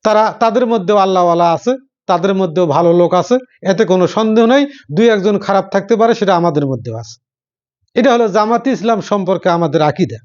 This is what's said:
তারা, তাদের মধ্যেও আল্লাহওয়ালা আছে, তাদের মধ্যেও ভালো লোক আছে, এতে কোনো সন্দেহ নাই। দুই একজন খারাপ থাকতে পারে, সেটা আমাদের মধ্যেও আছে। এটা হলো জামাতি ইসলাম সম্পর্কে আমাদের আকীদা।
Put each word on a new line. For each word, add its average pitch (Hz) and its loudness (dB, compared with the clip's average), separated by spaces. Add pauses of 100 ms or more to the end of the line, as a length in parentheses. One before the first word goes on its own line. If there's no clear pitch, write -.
তারা, 214 4 (160)
তাদের 233 0
মধ্যেও 214 0
আল্লাহওয়ালা 180 2
আছে, 196 -2 (320)
তাদের 190 0
মধ্যেও 180 0
ভালো 165 2
লোক 175 2
আছে, 180 0 (260)
এতে 190 0
কোনো 180 2
সন্দেহ 220 0
নাই। 269 4 (280)
দুই 208 2
একজন 208 0
খারাপ 190 -2
থাকতে 196 -2
পারে, 226 2
সেটা 196 0
আমাদের 165 0
মধ্যেও 120 -8
আছে। 113 -16 (800)
এটা 247 2
হলো 240 2
জামাতি 220 0
ইসলাম 220 -2
সম্পর্কে 185 -2
আমাদের 170 0
আকীদা। 151 -2